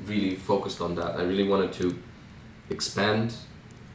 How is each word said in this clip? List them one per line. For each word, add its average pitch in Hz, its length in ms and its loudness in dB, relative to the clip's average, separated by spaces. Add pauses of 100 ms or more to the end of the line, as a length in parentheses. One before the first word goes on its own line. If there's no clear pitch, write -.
really 98 280 2
focused 98 460 0
on 87 160 0
that. 85 200 0
I 87 60 0
really 98 240 4
wanted 98 280 4
to 90 220 2 (720)
expand 107 640 2 (600)